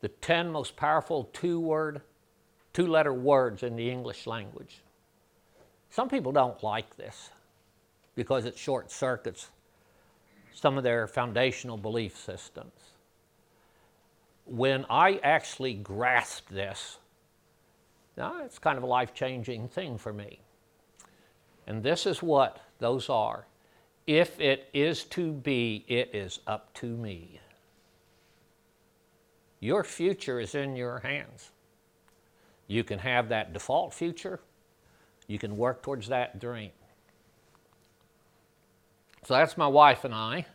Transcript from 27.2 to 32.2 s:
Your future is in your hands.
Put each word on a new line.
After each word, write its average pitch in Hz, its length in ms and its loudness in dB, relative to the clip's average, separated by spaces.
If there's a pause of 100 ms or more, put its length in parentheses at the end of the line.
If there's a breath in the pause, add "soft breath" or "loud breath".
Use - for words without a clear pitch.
Your 165 220 0
future 165 560 -2
is 107 160 -6
in 139 200 -4
your 123 240 -6
hands. - 520 -8 (1160 soft breath)